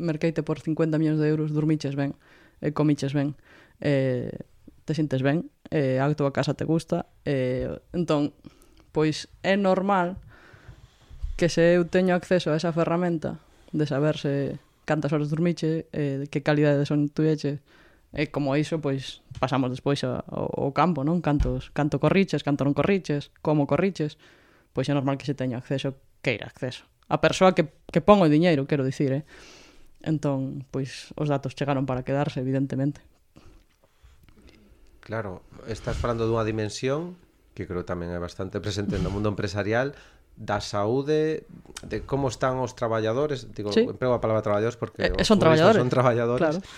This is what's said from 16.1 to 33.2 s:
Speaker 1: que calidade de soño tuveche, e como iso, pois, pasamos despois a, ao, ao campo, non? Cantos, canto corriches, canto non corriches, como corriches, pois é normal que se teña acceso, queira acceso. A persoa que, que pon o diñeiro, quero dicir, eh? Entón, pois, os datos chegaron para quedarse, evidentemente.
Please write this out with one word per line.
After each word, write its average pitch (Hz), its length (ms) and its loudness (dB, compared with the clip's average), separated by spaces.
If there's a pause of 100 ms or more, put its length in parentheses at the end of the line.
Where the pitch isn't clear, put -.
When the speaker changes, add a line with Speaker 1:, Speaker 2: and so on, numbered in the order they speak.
Speaker 1:
que 151 160 -2
calidade 147 320 4
de 143 100 2
soño 147 240 2
tuveche, 151 460 0 (580)
e 151 160 -4
como 139 240 -2
iso, 156 240 -2
pois, 139 400 -4 (160)
pasamos 135 320 0
despois 135 380 -2
a, 123 240 -4
ao, - 180 -4
ao - 240 -2
campo, 147 320 2
non? 165 160 2
Cantos, 135 560 -2
canto 147 240 0
corriches, 156 460 2
canto 143 180 0
non 143 80 2
corriches, 147 680 0
como 151 260 2
corriches, 151 480 0 (560)
pois 131 160 -2
é 147 80 2
normal 139 220 0
que - 80 -10
se 143 80 -2
teña 127 240 -4
acceso, 135 400 -4 (240)
queira 120 240 -2
acceso. - 400 -10 (240)
A 156 80 2
persoa 185 340 6
que, 175 160 2 (220)
que - 100 2
pon 202 220 6
o 160 80 6
diñeiro, 151 400 4
quero 139 160 0
dicir, 135 260 0
eh? 139 100 -2 (840)
Entón, 139 640 -2
pois, - 480 -8
os 151 100 -2
datos 139 300 -2
chegaron 139 260 0
para 127 220 -4
quedarse, 139 340 -2
evidentemente. 135 640 -2 (2000)